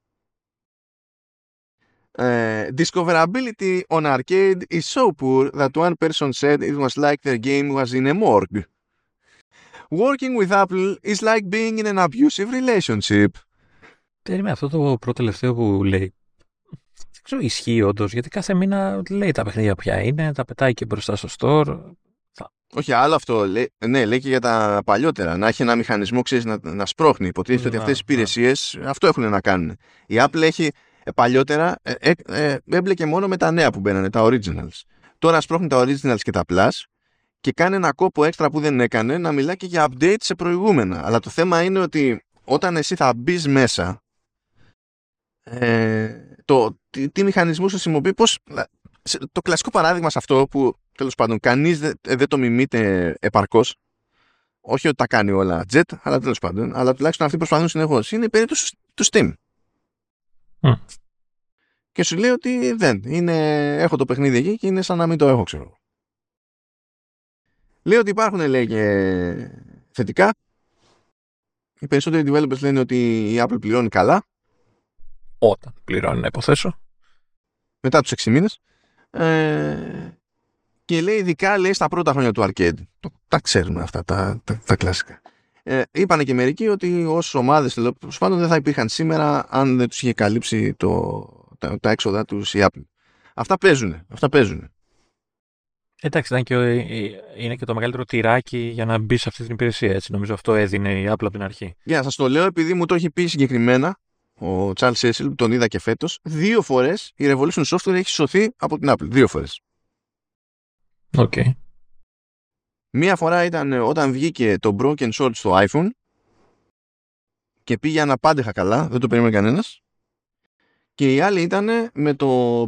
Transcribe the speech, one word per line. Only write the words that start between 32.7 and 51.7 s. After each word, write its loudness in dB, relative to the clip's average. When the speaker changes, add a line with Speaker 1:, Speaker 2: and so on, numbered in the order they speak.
Speaker 1:
έμπλεκε 0
μόνο -2
με -2
τα 0
νέα 2
που -8
μπαίνανε, 0
τα 0
originals. -2
Τώρα 4
σπρώχνει -4
τα 2
originals -2
και -6
τα 0
plus 4
και -4
κάνει 0
ένα 0
κόπο 2
έξτρα 0
που -4
δεν 0
έκανε, 0
να -4
μιλά -2
και -12
για 0
update 2
σε -4
προηγούμενα. 0
Αλλά 2
το -4
θέμα 2
είναι 0
ότι -2
όταν 0
εσύ -2
θα 2
μπεις -2
μέσα, 2
ε, -2
το, 4
τι, -6
τι 0
μηχανισμούς 0
χρησιμοποιεί, 0
πώς, 2
σε, -6
το -4
κλασικό -2
παράδειγμα 2
σε -4
αυτό 2
που, 0
τέλος -6
πάντων, 0
κανείς 2